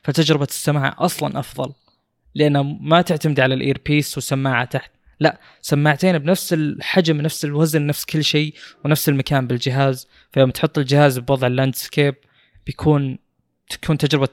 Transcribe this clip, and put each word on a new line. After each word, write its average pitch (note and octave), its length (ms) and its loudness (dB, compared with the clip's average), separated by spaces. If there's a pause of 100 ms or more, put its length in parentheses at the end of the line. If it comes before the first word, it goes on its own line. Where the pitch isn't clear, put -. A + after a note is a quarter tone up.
فتجربة D3 400 2
السماعة C#3+ 560 -2
أصلًا C#3+ 400 -2
أفضل، C#3 340 -8 (600)
لأنها D3 260 4
ما D3 400 2
تعتمد D3+ 380 0
على C3 140 4
الإيربيس C#3 640 -2
وسماعة C3+ 480 -2
تحت. - 260 -8 (280)
لا، - 200 2 (220)
سماعتين D3+ 560 2
بنفس E3+ 360 -2
الحجم، D#3 680 0
نفس D3+ 240 -4
الوزن، D3 420 0
نفس - 180 -4
كل D#3 180 -2
شيء، D3+ 300 0 (320)
ونفس D3+ 240 2
المكان C3+ 380 0
بالجهاز. C3 600 -2 (240)
فيوم C3+ 200 4
تحط - 260 -2
الجهاز C#3 420 4
بوضع B2+ 280 0
اللاندسكيب C3+ 680 0 (500)
بيكون، C#3+ 520 0 (520)
تكون - 280 -2
تجربة C#3 360 0